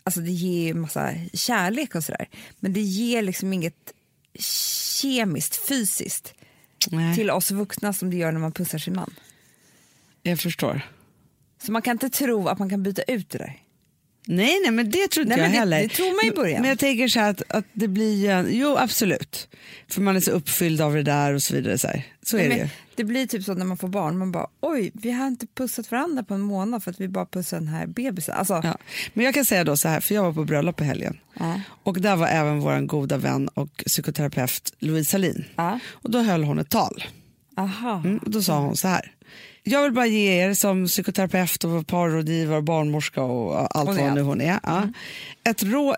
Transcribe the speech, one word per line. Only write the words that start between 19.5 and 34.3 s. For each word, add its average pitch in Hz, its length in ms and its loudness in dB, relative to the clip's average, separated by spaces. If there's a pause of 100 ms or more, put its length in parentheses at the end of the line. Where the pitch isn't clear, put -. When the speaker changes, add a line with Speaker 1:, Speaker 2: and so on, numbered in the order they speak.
Speaker 2:
För - 140 -2
man 196 140 4
är 190 40 2
så 180 120 2
uppfylld 165 500 2
av 151 120 2
det 151 100 2
där 143 300 4
och 143 100 0
så - 120 -2
vidare, 110 220 0
så - 100 -2
här. - 160 -2 (200)
Så - 140 -2
Speaker 1:
Nej, 180 80 4
Speaker 2:
är 143 40 4
det 120 80 2
Speaker 1:
men 120 80 0
Speaker 2:
ju. 147 40 -4 (260)
Speaker 1:
det 240 80 -2
blir 240 240 0
typ 196 160 -4
så 196 100 -4
när 185 120 -2
man 185 120 -4
får 185 100 -6
barn, 180 300 -2
man 185 140 -2
bara, 170 160 -2 (140)
"Oj, 277 320 0
vi 233 180 -6
har 254 160 -2
inte 247 200 -6
pussat - 440 -6
varandra 262 320 -2
på 202 100 -6
en 196 80 -2
månad 202 420 -2
för 185 80 -6
att - 100 -10
vi 190 60 -2
bara 185 180 -4
pussar 180 340 -6
den 160 80 -4
här 160 200 -4
bebisen." 185 480 -6
Alltså 190 280 0
Speaker 2:
Ja. 170 140 -2 (360)
Men 226 120 2
jag 262 80 2
kan 285 120 2
säga 185 180 4
då 151 140 2
så - 100 2
här, 156 120 2
för - 160 0
jag 208 80 4
var 170 100 2
på 156 100 -2
bröllop 151 380 0
i - 20 0
helgen. - 340 -2 (220)
Speaker 1:
Ja. 170 220 -2 (220)
Speaker 2:
Och 185 180 -2
där 202 140 4
var 165 120 2
även 151 320 2
vår 143 220 0
goda 143 360 0
vän 135 300 0
och - 400 -6
psykoterapeut 147 920 -2